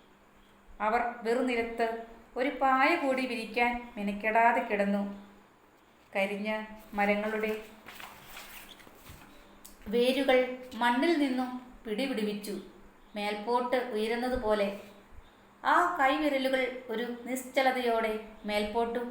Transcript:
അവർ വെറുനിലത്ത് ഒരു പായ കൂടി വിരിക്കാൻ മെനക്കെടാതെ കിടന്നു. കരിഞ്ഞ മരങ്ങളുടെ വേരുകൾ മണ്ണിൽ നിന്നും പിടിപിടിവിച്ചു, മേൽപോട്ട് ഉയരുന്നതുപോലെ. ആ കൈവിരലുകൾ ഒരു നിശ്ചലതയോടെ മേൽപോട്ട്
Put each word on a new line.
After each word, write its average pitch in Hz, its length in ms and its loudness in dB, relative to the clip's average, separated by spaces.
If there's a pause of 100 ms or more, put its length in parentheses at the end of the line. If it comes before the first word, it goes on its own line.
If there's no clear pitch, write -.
(800)
അവർ 233 420 0
വെറുനിലത്ത് 233 800 0 (320)
ഒരു 277 120 0 (120)
പായ 269 340 6
കൂടി 262 300 0
വിരിക്കാൻ 240 720 -2
മെനക്കെടാതെ 220 640 4
കിടന്നു. 202 680 0 (840)
കരിഞ്ഞ 208 500 -2 (280)
മരങ്ങളുടെ 214 680 0 (2250)
വേരുകൾ 254 720 4 (180)
മണ്ണിൽ 262 440 4
നിന്നും 254 420 0 (260)
പിടിപിടിവിച്ചു, 208 720 -2 (580)
മേൽപോട്ട് 240 600 0
ഉയരുന്നതുപോലെ. 226 1080 0 (840)
ആ 349 340 4
കൈവിരലുകൾ 262 920 2
ഒരു 233 260 -4 (100)
നിശ്ചലതയോടെ 240 1040 0 (160)
മേൽപോട്ട് 226 540 0 (120)